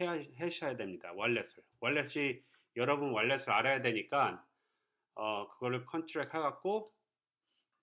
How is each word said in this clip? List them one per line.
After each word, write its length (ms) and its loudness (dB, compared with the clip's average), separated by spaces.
해야, 220 -2
하셔야 380 -4
됩니다. 380 -8
월렛을. 480 -2
월렛이, 640 0
여러분 360 2
월렛을 380 2
알아야 300 4
되니까, 640 0
어, 340 -2
그거를 380 -4
컨트랙 480 -4
해갖고 580 -2